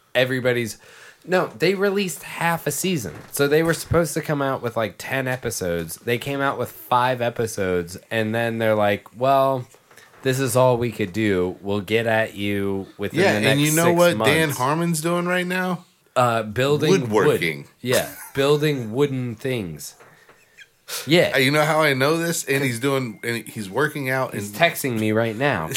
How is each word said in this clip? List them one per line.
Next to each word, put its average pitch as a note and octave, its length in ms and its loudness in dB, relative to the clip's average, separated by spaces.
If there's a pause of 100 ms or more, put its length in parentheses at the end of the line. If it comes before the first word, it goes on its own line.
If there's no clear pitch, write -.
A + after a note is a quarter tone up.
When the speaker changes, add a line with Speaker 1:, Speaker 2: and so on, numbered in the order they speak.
(140)
Speaker 1:
everybody's, B2 640 0 (460)
no, F3 220 0 (120)
they F3+ 160 2
released G3 500 -2
half E3 420 -2
a D3+ 60 -2
season. D#3 420 -2 (160)
So C#3 160 0
they D3+ 160 4
were E3 120 2
supposed D#3+ 400 0
to D#3+ 60 -2
come C#3+ 220 -2
out C3+ 200 -2
with, A#2 140 -4
like, A2 220 -2
ten C3 300 -4
episodes. F2+ 760 -4
They A#2+ 140 -2
came C#3 220 -6
out C3+ 180 -2
with A#2+ 140 -6
five B2 500 0
episodes, F#2+ 760 -2 (140)
and A2 240 -2
then A#2 240 -2
they're A2 160 2
like, G#2 320 0 (100)
"Well, C3+ 520 2 (540)
this C3 180 0
is B2 160 0
all B2+ 220 6
we A#2+ 120 -2
could G#2 220 -4
do. F#2 480 2
We'll G2+ 200 -2
get A2 280 0
at A2 260 0
you G2 540 -2 (100)
within G2+ 220 -2
Speaker 2:
Yeah, F#3 140 4
Speaker 1:
the G#2 60 0
next A2 120 2
Speaker 2:
and C#3+ 80 2
you D3+ 120 2
know E3 140 2
Speaker 1:
six F3 120 4
Speaker 2:
what F3 180 6
Speaker 1:
months." A2+ 160 4
Speaker 2:
Dan D#3+ 180 2
Harmon's D#3 500 0
doing F3 260 -2
right F3+ 200 0
now? F#3 380 -4 (300)
Speaker 1:
Uh, A#2+ 280 2
building C3+ 480 0
Speaker 2:
Woodworking. G#2+ 720 2
Speaker 1:
wood. - 60 -20 (120)
Yeah, A#2+ 300 0 (240)
building C#3 580 0
wooden B2+ 420 -2
things. G2+ 600 -6 (1120)
Yeah. E3+ 280 4
Speaker 2:
Uh, C3+ 40 4
you C3+ 120 4
know D3+ 140 4
how D#3 160 2
I D3 140 4
know C#3+ 240 2
this? E3 260 -4
And C#3 180 0
he's B2 180 -2
doing, C3 440 -2
and A#2 240 -4
he's G2+ 220 -10
working C#3 400 -2
out C3 240 -2
Speaker 1:
He's G#2 160 -6
Speaker 2:
and - 80 -14
Speaker 1:
texting C#3+ 420 -2
me G#2+ 120 0
right A2+ 220 0
now. G#2+ 420 -2